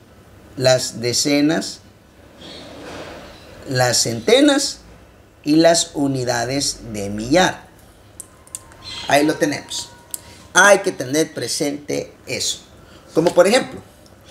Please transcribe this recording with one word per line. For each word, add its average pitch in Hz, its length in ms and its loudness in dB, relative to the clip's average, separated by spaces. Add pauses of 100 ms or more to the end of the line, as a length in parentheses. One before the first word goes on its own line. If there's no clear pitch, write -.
(580)
las 127 420 0
decenas, 143 800 0 (1900)
las 123 300 0
centenas 269 800 2 (640)
y 147 140 0
las 165 380 4
unidades 131 840 -4 (120)
de 101 180 -6
millar. 123 560 0 (1400)
Ahí 143 180 4
lo 151 100 0
tenemos. - 520 -6 (680)
Hay 196 260 8
que 190 120 -4
tener 147 420 -2
presente 143 800 -6 (140)
eso. - 320 -6 (540)
Como 165 200 2
por 180 140 6
ejemplo, 254 320 0 (520)